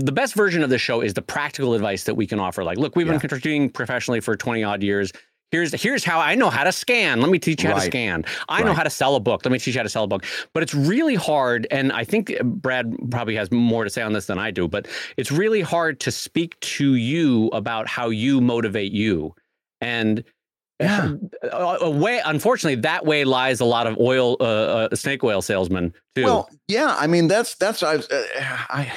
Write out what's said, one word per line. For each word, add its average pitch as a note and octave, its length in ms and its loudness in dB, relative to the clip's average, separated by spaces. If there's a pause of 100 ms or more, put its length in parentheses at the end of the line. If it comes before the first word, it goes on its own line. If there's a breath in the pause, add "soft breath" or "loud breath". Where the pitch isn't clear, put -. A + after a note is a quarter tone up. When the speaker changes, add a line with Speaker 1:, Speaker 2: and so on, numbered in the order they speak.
Speaker 1:
the C3+ 60 0
best A#3+ 220 0
version F#3 300 2
of C3+ 60 0
the B2+ 80 4
show A#2 240 0
is A2 120 0
the G#2+ 80 -4
practical C#3+ 520 -2
advice G2+ 300 0
that A2+ 120 -2
we G#2+ 120 0
can G#2 120 -2
offer. F#2 240 -2
Like, F2 140 -4
"Look, D3 180 -2
we've F3 120 2
Speaker 2:
Yeah. E3 60 2
Speaker 1:
been D3+ 80 2
contracting C#3+ 480 0
professionally B2 500 -2
for G#2+ 160 -2
twenty A2+ 280 -2
odd G2+ 200 -2
years. G2+ 300 0 (360 loud breath)
Here's, D#3+ 220 0 (100)
here's B3 220 0
how E3+ 160 2
I D#3+ 160 4
know A#3 140 4
how C#3 160 2
to F3+ 80 2
scan. F3+ 480 0
Let C#3+ 80 4
me F#3 100 4
teach D#3+ 240 -2
you - 60 2
how E3 60 2
to G2 40 2
Speaker 2:
Right. F#2 100 0
Speaker 1:
scan. F#2 360 -2 (240 loud breath)
I F3 140 0
know A3+ 40 2
Speaker 2:
Right. F#3+ 80 4
Speaker 1:
how D#3+ 80 2
to D#3 60 0
sell C#3 260 2
a B2 60 2
book. G#2 240 0
Let B2+ 80 2
me B2+ 60 0
teach B2 160 -4
you C3 40 -2
how A#2 40 0
to G#2+ 60 -4
sell A2 140 -2
a G#2 40 -2
book." G2 180 -2 (280 loud breath)
But D#3+ 80 0
it's D#3+ 140 -4
really A3+ 400 2
hard. C3 560 2
And C3+ 220 2
I A#2 100 -2
think G#3 400 -2
Brad B2+ 500 -2 (160)
probably A#2 280 -4
has G2+ 120 -2
more A#2 360 2
to G2+ 40 -4
say A#2+ 120 -6
on A2 100 -2
this G#2 140 -2
than G2 140 -4
I G#2+ 120 -4
do, F2+ 160 -2
but G2+ 220 -6 (260 loud breath)
it's - 160 -4
really G#3 300 2
hard D#3+ 400 0
to B2+ 100 -4
speak - 480 -6
to C#3 360 0
you B2 580 2
about A2 340 -4
how B2 220 -4
you B2 320 2
motivate A2 500 0
you. F#2+ 420 0 (460)
And A#2 460 0 (560 soft breath)
Speaker 2:
Yeah. F#3 320 0 (160)
Speaker 1:
<laughs> - 140 -18
a, E3+ 380 -2
a F3 80 2
way, F#3 340 2
unfortunately, D#3 580 0
that D#3 240 0
way D3+ 180 4
lies C3 380 2
a B2 40 2
lot A#2 220 4
of A2 100 -2
oil, B2 420 4
uh, - 40 2 (480)
uh, - 40 -2
snake C#3 280 -4
oil G#2 180 2
salesmen F#2 500 0 (220 soft breath)
too. C3 120 0
Speaker 2:
Well, - 240 0 (180)
yeah, A#3+ 320 0
I D3 80 0
mean, E3+ 200 4
that's, A3 280 2
that's, G#3+ 260 -2
I, D#3 140 0
uh, C#3 60 0 (100)
I, C3 840 -4